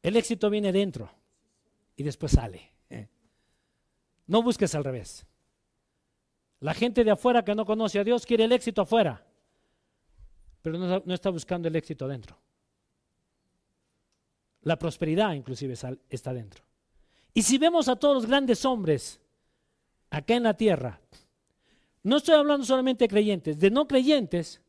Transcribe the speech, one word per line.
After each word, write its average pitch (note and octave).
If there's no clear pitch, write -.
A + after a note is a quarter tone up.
El G3
éxito G#3+
viene G#3
dentro F3+
y C#3
después D3
sale. G2
No G#3
busques A3+
al D3
revés. B2+
La D3+
gente A#3+
de G#3+
afuera A#3+
que G#3
no G#3+
conoce G#3+
a G3+
Dios A3+
quiere A3+
el A#3
éxito A#3
afuera, F#3
pero D#3+
no, F#3
no F3+
está F#3+
buscando E3+
el D#3+
éxito D3
adentro. C3
La D#3
prosperidad E3+
inclusive C3
sal-, B2+
está C3
dentro. A#2
Y A3+
si B3
vemos D#4+
a B3+
todos C#4+
los A#3
grandes B3+
hombres F#3+
acá D3+
en A#3+
la A3
tierra, D#3+
no B3
estoy D#4
hablando C#4+
solamente B3+
de A3
creyentes, G3
de G3
no D4
creyentes B3+